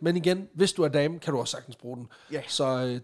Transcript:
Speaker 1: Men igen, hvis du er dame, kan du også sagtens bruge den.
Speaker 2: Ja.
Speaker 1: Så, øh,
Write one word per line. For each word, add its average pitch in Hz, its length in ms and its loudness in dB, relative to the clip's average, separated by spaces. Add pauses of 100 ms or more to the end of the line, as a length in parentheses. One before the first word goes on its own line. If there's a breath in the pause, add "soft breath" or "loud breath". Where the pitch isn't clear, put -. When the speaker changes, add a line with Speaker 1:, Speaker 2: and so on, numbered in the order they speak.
Speaker 1:
Men 170 160 2
igen, 180 380 0
hvis 185 180 4
du 180 100 0
er 151 60 4
dame, 147 300 2
kan 160 160 -4
du 123 60 0
også - 120 -4
sagtens - 240 -12
bruge 120 200 -12
den. 120 100 -14 (260 soft breath)
Speaker 2:
Ja. 143 160 -6
Speaker 1:
Så, - 160 0
øh, 127 400 0